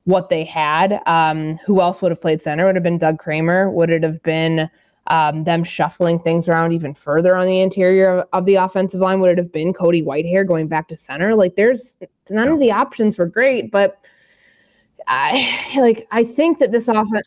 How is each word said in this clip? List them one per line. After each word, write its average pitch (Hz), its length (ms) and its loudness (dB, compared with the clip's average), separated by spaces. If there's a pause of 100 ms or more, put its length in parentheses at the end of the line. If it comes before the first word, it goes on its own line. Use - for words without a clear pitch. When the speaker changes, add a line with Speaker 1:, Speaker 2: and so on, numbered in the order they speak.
Speaker 1:
what 180 240 0
they 160 160 -2
had. 160 640 -2
Um, 156 600 0
who 196 140 2
else 180 220 0
would 180 100 0
have 165 80 -8
played 160 220 -2
center? 160 240 -2
Would 190 60 4
it 190 40 0
have 175 80 -2
been 170 140 -2
Doug 160 200 0
Kramer? 170 520 -2
Would 165 200 0
it 165 140 0
have 160 180 -6
been, 160 460 -2 (400)
um, 156 360 0
them 170 200 0
shuffling 170 560 -2
things 170 260 -2
around 165 260 0
even 156 220 -4
further 165 420 2
on 185 100 0
the 185 140 2
interior 190 580 2
of, 180 140 -4
of 185 120 -2
the 196 120 4
offensive 185 440 -2
line? 190 200 2
Would 185 100 6
it 175 80 2
have 175 140 -4
been 160 200 -2
Cody 170 300 0
Whitehair 170 440 -2
going 160 220 -2
back 156 200 -4
to 160 80 -14
center? 170 380 -2
Like, 185 220 2
there's, 240 400 0 (340)
none 214 180 0
of 311 120 2
Speaker 2:
Yeah. 269 60 4
Speaker 1:
the 220 60 2
options 214 460 -2
were 175 80 0
great, 226 460 -2
but 294 260 0 (1080)
I, 190 720 -4
like, 226 320 2
I 233 140 0
think 320 360 0
that 226 120 2
this 240 160 0
offense 220 380 -2